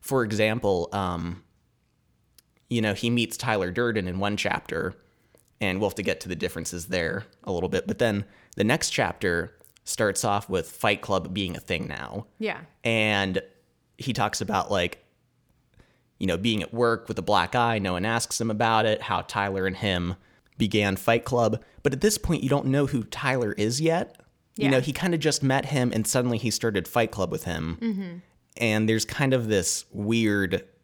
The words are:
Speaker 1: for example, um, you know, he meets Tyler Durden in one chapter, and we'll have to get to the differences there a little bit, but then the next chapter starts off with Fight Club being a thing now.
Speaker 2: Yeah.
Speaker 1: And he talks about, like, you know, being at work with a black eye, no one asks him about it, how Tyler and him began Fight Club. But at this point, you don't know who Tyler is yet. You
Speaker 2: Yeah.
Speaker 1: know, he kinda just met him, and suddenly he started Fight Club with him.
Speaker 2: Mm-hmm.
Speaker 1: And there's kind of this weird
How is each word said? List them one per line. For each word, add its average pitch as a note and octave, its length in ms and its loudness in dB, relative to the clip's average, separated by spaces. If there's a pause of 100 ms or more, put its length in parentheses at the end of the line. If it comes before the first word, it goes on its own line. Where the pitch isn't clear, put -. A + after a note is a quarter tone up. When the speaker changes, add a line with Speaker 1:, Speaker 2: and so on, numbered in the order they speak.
Speaker 1:
for C3 220 0
example, G#2+ 720 2
um, F2 480 -4 (1300)
you A#2+ 120 0
know, G#2+ 140 2
he A#2 160 -2
meets A#2+ 260 0
Tyler G#2 340 0
Durden A2 360 0
in F2+ 120 -4
one G2+ 180 0
chapter, - 580 -2 (640)
and F#2+ 200 0
we'll G#2 100 2
have - 60 -10
to G#2 60 -6
get F2+ 180 -2
to - 80 -12
the F2+ 80 -4
differences E2+ 500 -6
there F2+ 380 -2 (200)
a - 80 -4
little F2+ 160 0
bit, - 180 -2
but - 120 -4
then G#2 260 2 (320)
the - 80 2
next C#3 260 2
chapter F2 640 -2 (300)
starts G#2 400 0
off G2+ 240 0
with F#2 220 -2
Fight G#2 300 0
Club F#2 340 -2
being F#2+ 220 -2
a - 40 -8
thing - 280 -4
now. C#2 380 -10 (120)
Speaker 2:
Yeah. G#3+ 220 -6 (240)
Speaker 1:
And G#2 580 2 (560)
he C3 140 -6
talks G#2 280 -2
about, G2 300 -2
like, F2+ 340 -2 (1120)
you - 80 -2
know, F2 100 2
being G#2+ 260 0
at - 100 -8
work A#2 360 0
with - 100 -4
a F#2+ 40 -6
black F2 320 2
eye, A#2 240 4
no F#2+ 160 0
one F2 100 -2
asks A2+ 360 -2
him A2+ 100 0
about A2 360 2
it, G#2+ 160 2
how F2+ 200 0
Tyler G2 440 -2
and F2+ 100 -2
him F2+ 380 0 (440)
began G#2 380 2
Fight A#2 280 2
Club. A2+ 380 2 (200)
But A#2 120 2
at C3+ 80 -4
this G#3 160 4
point, - 240 -2
you C3 80 0
don't C#3 160 2
know C#3 200 2
who C3 180 0
Tyler B2+ 500 -2
is A2+ 260 0
yet. D#3+ 360 0 (400)
You - 80 -2
Speaker 2:
Yeah. C3+ 80 4
Speaker 1:
know, C3 80 6
he C3+ 120 -2
kinda F3 240 0
just D3+ 260 2
met C3+ 240 2
him, B2+ 280 2
and A2 120 0
suddenly B2 320 2
he A#2 120 0
started G2+ 360 0
Fight A#2 240 2
Club F2+ 220 -2
with - 120 -6
him. E2 360 -4
Speaker 2:
Mm-hmm. G3 320 -4 (460)
Speaker 1:
And A2 300 2
there's A2 180 0
kind C3+ 260 0
of A#2+ 160 0
this G2 440 0
weird G#2 720 2 (200)